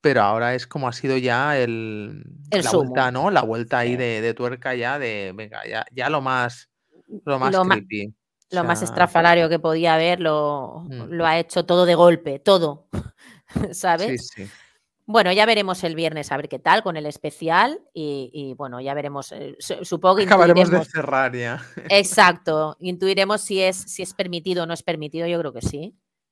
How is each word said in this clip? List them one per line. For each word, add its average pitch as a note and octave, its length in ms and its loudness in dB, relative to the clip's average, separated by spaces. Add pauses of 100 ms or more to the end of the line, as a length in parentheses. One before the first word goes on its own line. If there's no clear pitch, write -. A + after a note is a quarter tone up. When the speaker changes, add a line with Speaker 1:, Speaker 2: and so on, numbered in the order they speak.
Speaker 1:
pero C3 220 2
ahora A2+ 320 0
es B2+ 140 -8
como C#3 200 -6
ha A#2+ 40 -4
sido C3 240 -4
ya C3 420 0
el, A2+ 640 -6 (280)
Speaker 2:
El F#3+ 120 0
Speaker 1:
la - 80 -2
Speaker 2:
sumo. D#3 200 2
Speaker 1:
vuelta, B2+ 200 0
¿no? C#3 220 -2
La C#3 100 2
vuelta A#2 380 -2
ahí A#2+ 100 -2
Speaker 2:
Sí. B2 60 -2
Speaker 1:
de, A#2 240 -4
de A2+ 140 -2
tuerca B2 420 -8
ya B2 240 -4
de, G#2 340 -6
venga, G#2+ 340 -14
ya, A2 240 -8
ya B2 160 -6
lo D3 120 -2
más, B2+ 500 -4 (540)
lo C#3 160 -2
más C3 120 2
Speaker 2:
Lo F#3 120 4
ma-, F#3 100 2
Speaker 1:
creepy. G#2 340 -4
O A2 40 -16 (380)
Speaker 2:
lo F3+ 140 -2
más E3+ 180 -2
Speaker 1:
sea - 20 -2
Speaker 2:
estrafalario E3+ 640 4
que E3 100 0
podía D#3+ 360 0
haber F3 260 2
lo, D3+ 680 -2
Speaker 1:
Mm. B2+ 220 -12
Speaker 2:
lo E3 160 -2
ha D#3+ 120 4
hecho E3+ 280 -2
todo F3+ 200 4
de F3 100 6
golpe, D#3 420 6
todo. E3 540 2
<laughs> - 800 -8
¿Sabes? E3 600 -2
Speaker 1:
Sí, G2 120 -16
sí. G#2+ 60 -20 (520)
Speaker 2:
Bueno, G#3 280 2
ya G#3 140 4
veremos G3+ 380 0
el E3 120 -6
viernes D#3 340 -4
a C#3 60 -2
ver D3+ 120 -8
qué C3 120 -10
tal F#3+ 240 4
con E3+ 120 -4
el D3+ 100 -8
especial E3 720 -2 (120)
y, C#3+ 400 -8
y, C#3 220 -12
bueno, B2+ 260 -12
ya C3+ 140 -6
veremos, C#3+ 380 -8
eh, C#3+ 260 -14
su-, - 260 -10
supongo F#3 320 2
que - 60 4
Speaker 1:
Acabaremos F3+ 480 8
de F3+ 60 4
Speaker 2:
intuiremos. D#3+ 120 -2
Speaker 1:
cerrar C3+ 480 -2
ya. A#2+ 240 -6 (160)
<laughs> - 120 -12
Speaker 2:
Exacto, F3 920 4
intuiremos F#3+ 600 0
si F#3+ 180 -4
es, F#3 160 2
si - 260 -12
es F3+ 120 -12
permitido F3+ 480 -4
o E3 40 -6
no E3 80 -6
es - 100 -10
permitido, D#3+ 420 -6
yo E3+ 140 -2
creo D3 120 -6
que A#2+ 100 -14
sí, D#3 340 -8 (360)